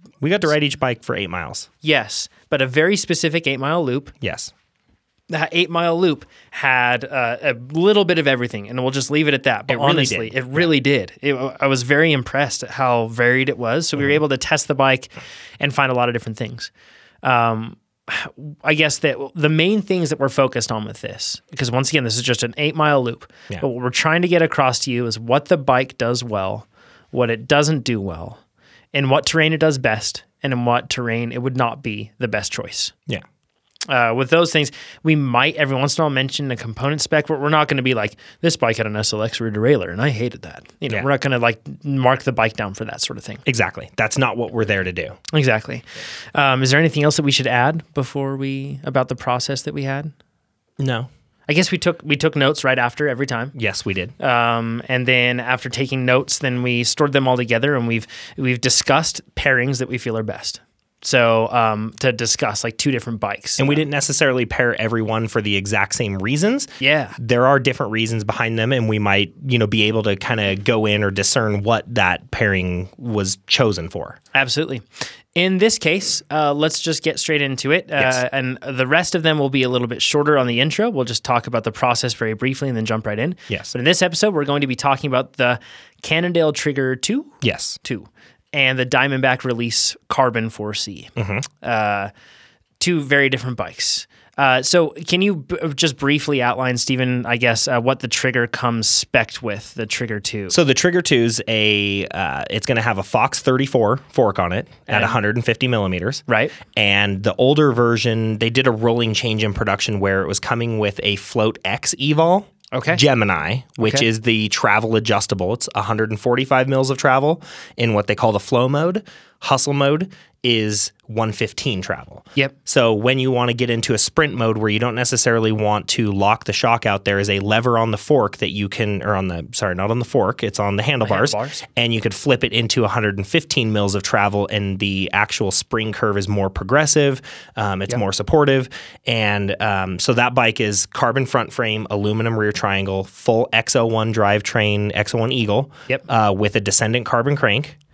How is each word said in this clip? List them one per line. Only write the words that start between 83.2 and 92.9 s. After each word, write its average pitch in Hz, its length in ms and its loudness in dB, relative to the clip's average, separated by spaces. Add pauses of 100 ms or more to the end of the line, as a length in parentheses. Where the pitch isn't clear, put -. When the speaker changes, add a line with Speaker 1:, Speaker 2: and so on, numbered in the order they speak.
Speaker 2:
in. 170 160 -2 (100)
Speaker 1:
Yes. - 240 -6
Speaker 2:
But - 80 -6
in 123 60 -4
this 165 180 4
episode, 185 320 0
we're 147 100 0
going 143 180 0
to 139 40 2
be 131 80 -2
talking 135 320 0
about 127 280 -2
the 123 260 0 (420)
Cannondale 165 500 2
Trigger 135 440 -2
two. 247 300 -4 (140)
Speaker 1:
Yes. - 440 -2
Speaker 2:
Two. 113 240 -8 (420)
And 131 280 2
the 127 80 0
Diamondback 131 580 2
Release 120 500 -2 (140)
Carbon 117 400 0
four 107 240 -8
C. - 420 -10
Speaker 1:
Mm-hmm. 104 260 -4 (220)
Speaker 2:
Uh, 104 460 0 (720)
two 175 220 0